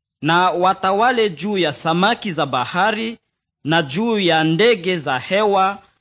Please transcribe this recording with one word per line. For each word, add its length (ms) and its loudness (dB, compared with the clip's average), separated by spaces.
na 300 2
watawale 760 2
juu 280 -6
ya 160 0
samaki 580 0
za 140 -2
bahari, 720 -2
na 180 2
juu 380 -2
ya 240 2
ndege 540 2
za 220 -4
hewa, 640 0